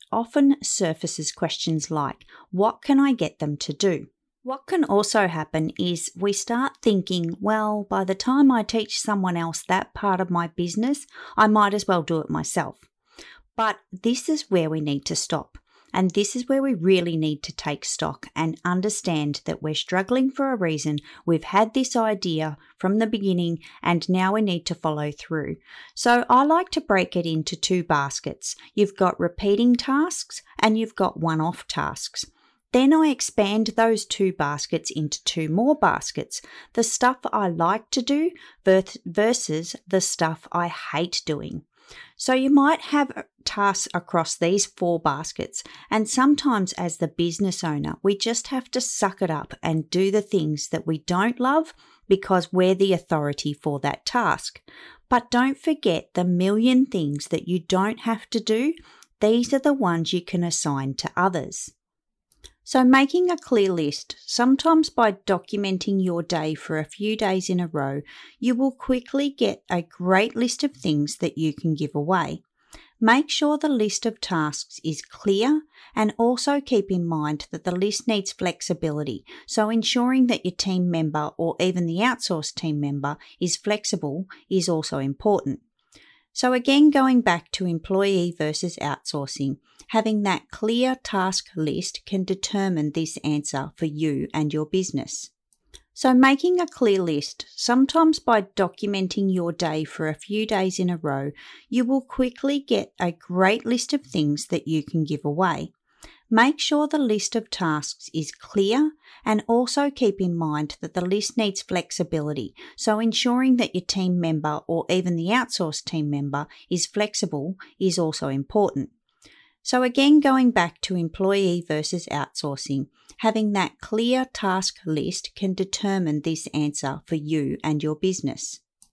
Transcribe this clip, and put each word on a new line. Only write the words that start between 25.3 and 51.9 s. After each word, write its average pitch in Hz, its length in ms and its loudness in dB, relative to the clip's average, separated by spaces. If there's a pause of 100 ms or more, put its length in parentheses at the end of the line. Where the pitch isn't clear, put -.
So 240 340 2
I 254 180 6
like 339 260 2
to 311 100 -2
break 185 340 0
it 170 120 -2
into 160 280 -4
two 180 280 -2
baskets. - 720 -4 (180)
You've 202 240 2
got 185 220 2
repeating 208 560 2
tasks - 640 -2 (160)
and 220 220 4
you've 220 160 -4
got - 240 -2
one-off 160 480 -2
tasks. - 580 -6 (480)
Then 269 200 6
I 311 160 6
expand 214 680 0
those 226 300 2
two 190 260 0
baskets 147 580 -4
into 151 360 -4
two 160 240 -4
more 240 260 2
baskets, - 640 -2 (300)
the - 120 0
stuff 247 340 2 (160)
I 202 160 0
like 175 420 0
to 262 100 0
do 294 300 0 (320)
vers-, 190 320 4 (100)
versus 175 720 0 (100)
the 190 140 2
stuff 160 540 -2
I 175 160 0
hate - 560 -6
doing. - 380 -6 (520)
So - 160 -2
you 262 180 2
might 285 340 6
have 285 420 -2 (180)
tasks 202 500 0
across - 440 -2
these 185 280 2
four 170 360 -2
baskets, - 640 -6 (240)
and 214 180 2
sometimes 254 680 4
as 175 180 -4
the 156 140 -2
business 175 520 -2
owner, 151 400 -4
we 202 140 2
just 226 320 -4
have 262 240 -6
to 247 80 -2
suck - 420 -2
it 180 80 0
up 151 320 -6
and 160 280 -2
do 190 200 2
the 208 120 2
things 156 480 -2
that 160 180 -4
we 160 120 -2
don't 208 420 0
love 294 320 0 (340)